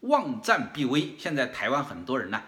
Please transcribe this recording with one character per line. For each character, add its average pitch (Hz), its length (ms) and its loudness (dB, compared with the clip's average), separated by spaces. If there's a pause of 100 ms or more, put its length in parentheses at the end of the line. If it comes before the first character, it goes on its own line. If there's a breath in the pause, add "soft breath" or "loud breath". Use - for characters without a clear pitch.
望 247 380 2
战 165 320 2
必 143 140 0
危。” 147 320 2
现 165 180 -4
在 131 120 2
台 - 220 -2
湾 139 140 2
很 - 220 -10
多 127 140 -2
人 92 100 -6
呢， 107 180 -4